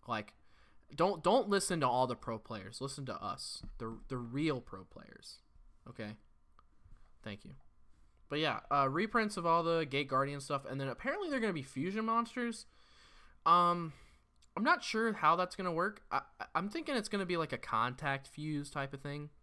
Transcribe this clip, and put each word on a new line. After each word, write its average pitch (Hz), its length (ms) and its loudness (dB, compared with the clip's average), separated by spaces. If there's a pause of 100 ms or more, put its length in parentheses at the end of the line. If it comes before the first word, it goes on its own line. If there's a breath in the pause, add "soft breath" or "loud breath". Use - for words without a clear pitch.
Like, 107 260 -4 (600 soft breath)
don't, 170 260 2
don't 208 280 6
listen 185 320 2
to 131 60 4
all 127 200 4
the 120 80 0
pro 113 240 -6
players. 101 400 -10
Listen 135 280 -6
to 104 140 -6
us, - 400 -8 (160)
the, 113 200 -8 (100)
the 131 100 -6
real 127 440 -2
pro 95 240 -14
players, - 540 -20 (500)
okay? 107 260 -10 (1080 soft breath)
Thank 104 200 -10
you. - 80 -16 (800)
But 143 100 0
yeah, 147 200 2 (120)
uh, 139 180 6
reprints 214 460 0
of 170 100 -4
all 165 180 6
the 165 220 4
Gate 139 220 0
Guardian 139 320 2
stuff, 139 300 -2
and 135 100 -4
then 135 80 -2
apparently 320 420 -2
they're 269 100 0
gonna 214 140 2
be 147 100 -4
fusion 190 420 -2
monsters. 233 600 -2 (800 soft breath)
Um, 175 460 6 (640 soft breath)
I'm 208 80 0
not 302 200 4
sure 226 300 0
how 160 220 4
that's 180 200 -2
gonna 185 160 -2
work. 185 400 -2
I, 135 100 0 (180)
I, 107 60 -6 (100)
I'm 190 140 -2
thinking 311 260 -4
it's 208 140 -2
gonna 196 160 -2
be 175 120 -2
like 160 140 -2
a 123 60 -4
contact 127 680 -2
fuse 151 420 -6
type 139 240 -6
of 139 80 -12
thing. 147 280 -8 (140)